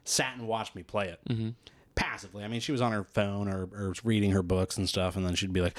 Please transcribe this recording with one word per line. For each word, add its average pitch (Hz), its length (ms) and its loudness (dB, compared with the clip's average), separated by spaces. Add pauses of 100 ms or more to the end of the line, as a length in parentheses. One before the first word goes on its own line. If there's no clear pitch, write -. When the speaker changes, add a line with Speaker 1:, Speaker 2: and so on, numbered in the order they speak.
Speaker 1:
sat 131 320 0
and 117 100 -10
watched 110 300 -2
me 87 80 -12
play 101 240 -2
it. 85 100 -10 (100)
Speaker 2:
Mm-hmm. 113 200 0 (480)
Speaker 1:
Passively. 127 480 -6
I - 40 -6
mean, 117 120 -4
she 135 100 -4
was 131 100 0
on 117 120 2
her 104 120 -2
phone 101 440 0
or, 95 160 -2
or 95 300 -4 (100)
reading 107 260 6
her 98 140 6
books 92 340 2
and 92 100 2
stuff, 92 280 0
and 92 100 0
then 87 80 0
she'd 95 180 -2
be 92 80 4
like, 87 180 2